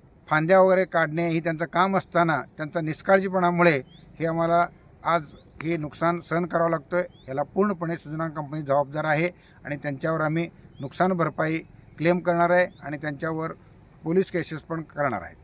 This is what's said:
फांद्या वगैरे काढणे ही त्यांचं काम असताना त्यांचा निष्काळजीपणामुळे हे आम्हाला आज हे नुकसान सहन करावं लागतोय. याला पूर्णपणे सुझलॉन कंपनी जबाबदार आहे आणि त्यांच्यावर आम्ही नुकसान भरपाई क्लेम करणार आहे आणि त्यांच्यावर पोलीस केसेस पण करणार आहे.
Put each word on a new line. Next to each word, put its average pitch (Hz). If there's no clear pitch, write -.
फांद्या 160
वगैरे 185
काढणे 165
ही 165
त्यांचं 165
काम 190
असताना 165
त्यांचा 156
निष्काळजीपणामुळे 175
हे 156
आम्हाला 165
आज 160
हे 165
नुकसान 165
सहन 170
करावं 165
लागतोय. 165
याला 135
पूर्णपणे 175
सुझलॉन 160
कंपनी 151
जबाबदार 143
आहे 156
आणि 147
त्यांच्यावर 147
आम्ही 160
नुकसान 180
भरपाई 160
क्लेम 170
करणार 170
आहे 180
आणि 147
त्यांच्यावर 160
पोलीस 175
केसेस 160
पण 165
करणार 131
आहे. -